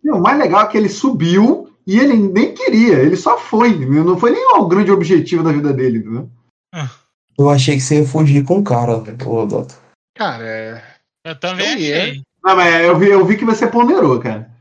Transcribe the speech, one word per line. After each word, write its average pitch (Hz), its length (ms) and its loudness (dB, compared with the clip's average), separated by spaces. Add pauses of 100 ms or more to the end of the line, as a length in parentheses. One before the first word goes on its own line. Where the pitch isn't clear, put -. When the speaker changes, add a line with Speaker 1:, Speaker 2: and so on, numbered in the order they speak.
Speaker 1:
Não, 285 140 0
o 170 40 0
mais 233 160 2
legal 196 240 2
é - 60 2
que - 80 -4
ele 208 140 0
subiu 202 840 0 (120)
e 196 120 0
ele 269 160 4
nem 202 380 0
queria, 226 460 2
ele 151 180 2
só - 220 0
foi, 233 320 0
entendeu? 147 340 0
Não 175 140 2
foi 233 140 0
nem 480 120 -2 (120)
o 220 100 2
grande 185 240 2
objetivo 170 520 2
da 156 100 0
vida 147 200 0
dele, 127 260 0
entendeu? 113 300 -10 (460)
Speaker 2:
Ah. 147 160 -10 (480)
Speaker 3:
Eu 143 100 4
achei 143 280 2
que 135 40 -2
você 147 200 0
ia 147 60 0
fugir 143 380 0
com 175 140 -2
o 202 60 0
cara, 117 320 -2 (300)
ô, 113 200 -4
Dota. 113 280 -8 (400)
Speaker 4:
Cara, 123 300 -8
é 110 380 -14 (420)
Speaker 2:
Eu 160 120 -14
também 185 360 -6
Speaker 4:
Eu 262 60 -6
ia. 147 240 -4
Speaker 2:
achei. 143 200 -10 (220)
Speaker 1:
Não, 190 120 2
mas 170 280 2
eu 170 140 4
vi, 202 100 4
eu 196 160 6
vi 202 140 2
que 233 60 -6
você 226 220 0
ponderou, 240 540 2
cara. 110 300 -10 (100)